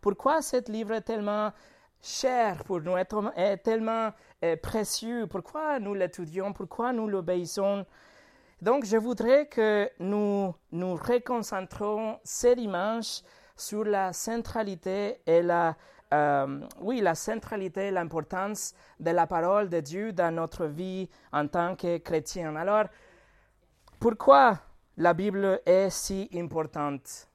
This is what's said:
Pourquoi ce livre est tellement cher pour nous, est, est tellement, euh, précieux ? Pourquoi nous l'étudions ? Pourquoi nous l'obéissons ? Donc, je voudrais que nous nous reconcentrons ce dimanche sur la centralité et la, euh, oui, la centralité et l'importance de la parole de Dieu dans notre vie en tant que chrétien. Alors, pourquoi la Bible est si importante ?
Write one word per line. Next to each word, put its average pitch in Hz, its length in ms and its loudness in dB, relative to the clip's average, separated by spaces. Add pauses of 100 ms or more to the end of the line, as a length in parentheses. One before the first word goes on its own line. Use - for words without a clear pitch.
Pourquoi 208 400 2
ce 247 320 -4
livre 220 220 -4
est 214 80 -4
tellement 208 500 -4 (480)
cher 226 640 0
pour 180 160 -2
nous, 175 160 -2
est, 185 160 -2 (240)
est 190 220 2
tellement, 226 540 0 (300)
euh, 165 140 2
précieux ? 226 720 -4
Pourquoi 285 520 -4
nous 202 140 -6
l'étudions ? 185 640 -4
Pourquoi 233 400 -4
nous 220 120 -2
l'obéissons ? 196 800 -2 (800)
Donc, 233 240 2
je 202 100 2
voudrais 240 500 4
que 214 520 2
nous 202 560 0 (180)
nous 180 220 -4
reconcentrons 214 1300 -2
ce - 300 4
dimanche 214 680 -2 (340)
sur 214 300 -6
la 190 300 0
centralité 202 1120 -4
et 170 160 6
la, 170 340 2 (380)
euh, 143 460 2 (180)
oui, 233 240 -2
la 170 120 4
centralité 196 760 -4
et - 20 -2
l'importance 185 840 -4 (260)
de 165 120 -2
la 165 160 4
parole 185 420 2
de 170 120 0
Dieu 185 340 -6
dans 170 200 2
notre 165 300 -4
vie 185 460 -6 (200)
en 147 160 0
tant 175 300 -2
que 175 220 -2
chrétien. 160 580 -4
Alors, 208 300 2 (1120)
pourquoi 240 600 8 (380)
la 170 160 4
Bible 190 540 0
est 185 240 6
si 190 420 -6
importante ? 151 1040 -6